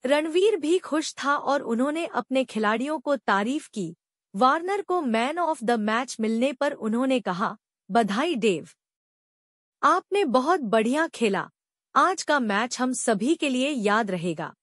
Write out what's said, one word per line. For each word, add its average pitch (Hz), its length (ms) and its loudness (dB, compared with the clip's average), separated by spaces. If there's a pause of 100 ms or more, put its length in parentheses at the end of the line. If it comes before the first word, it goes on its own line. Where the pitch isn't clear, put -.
रणवीर 330 520 2
भी 320 220 0
खुश - 440 -4
था 285 120 2
और 277 260 0
उन्होंने 285 440 -2
अपने 262 400 -2
खिलाड़ियों 226 540 -2
को 285 160 0
तारीफ 226 520 -2
की। 170 280 -8 (400)
वार्नर 330 460 2
को 359 200 -2
man 247 340 0
of 320 220 -2
the 240 200 0
match 220 420 -2
मिलने 226 340 0
पर 285 200 -2
उन्होंने 247 460 0
कहा, 196 380 -4 (340)
"बधाई 233 440 2
डेव। 196 340 0 (1120)
आपने 370 420 2
बहुत 269 340 2
बढ़िया 240 480 0
खेला। 190 420 -2 (460)
आज 330 280 2
का 294 160 2
मैच 220 400 -2
हम 254 140 0
सभी 240 420 0
के 302 140 -2
लिए 254 200 0
याद 208 420 0
रहेगा।" 165 520 -4